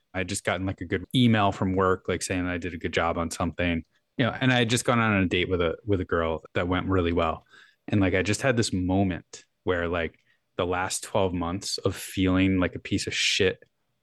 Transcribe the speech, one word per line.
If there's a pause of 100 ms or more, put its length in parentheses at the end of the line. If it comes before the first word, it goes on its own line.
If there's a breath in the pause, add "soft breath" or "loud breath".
(120)
I
had
just
gotten,
like,
a
good (100)
email
from
work,
like,
saying
I
did
a
good
job
on
something, (320)
you
know,
and
I
had
just
gone
on
a
date
with
a, (100)
with
a
girl (120)
that
went
really
well. (400 soft breath)
And,
like,
I
just
had
this
moment (180)
where,
like, (380)
the
last
twelve
months
of
feeling
like
a
piece
of
shit (400)